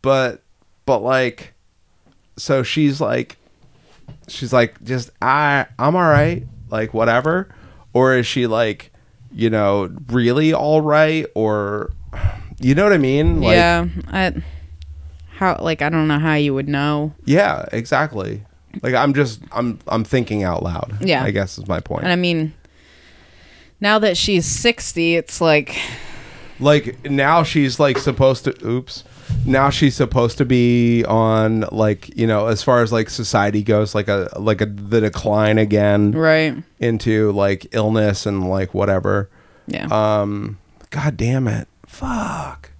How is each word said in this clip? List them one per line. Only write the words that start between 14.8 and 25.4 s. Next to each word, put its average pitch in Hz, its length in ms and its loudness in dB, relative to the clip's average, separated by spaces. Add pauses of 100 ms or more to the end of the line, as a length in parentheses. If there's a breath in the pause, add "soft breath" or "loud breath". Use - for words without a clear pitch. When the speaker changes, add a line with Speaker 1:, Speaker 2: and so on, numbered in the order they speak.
Speaker 2:
how, - 300 -2
like, 160 220 -2
I 147 60 0
don't 156 200 0
know 147 100 0
how 156 160 0
you 147 200 0
would 139 140 -4
know. 147 460 -2 (100)
Speaker 1:
Yeah, 180 480 2
exactly. 113 680 -4 (400)
Like, 127 120 -2
I'm 135 200 2
just, 127 260 -2 (120)
I'm, 117 260 -4 (100)
I'm 110 160 -2
thinking 107 380 -2
out 87 200 -2
loud. 87 380 -6
Speaker 2:
Yeah. 156 240 0
Speaker 1:
I 107 60 0
guess 98 280 -4
is 98 80 -14
my 87 140 -4
point. - 240 -8
Speaker 2:
And 180 80 0
I 175 40 2
mean, 165 360 -2 (1300 soft breath)
now 208 180 2
that 208 200 2
she's 180 280 0
sixty, 170 680 -2
it's - 240 -4